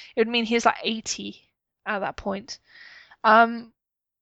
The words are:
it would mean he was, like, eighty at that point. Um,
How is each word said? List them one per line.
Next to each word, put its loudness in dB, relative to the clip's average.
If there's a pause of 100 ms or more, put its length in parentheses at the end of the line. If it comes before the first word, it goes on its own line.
(160)
it 2
would 2
mean -2
he 0
was, 2
like, 2
eighty -8 (420)
at -4
that -6
point. -10 (640)
Um, 4 (480)